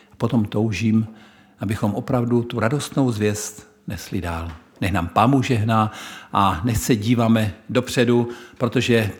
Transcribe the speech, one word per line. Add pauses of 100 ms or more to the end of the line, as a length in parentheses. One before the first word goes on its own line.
(120)
a
potom
toužím, (520)
abychom
opravdu
tu
radostnou
zvěst (180)
nesli
dál. (300)
Nech
nám
Pán
Bůh
žehná (420)
a
nech
se
díváme (160)
dopředu, (280)
protože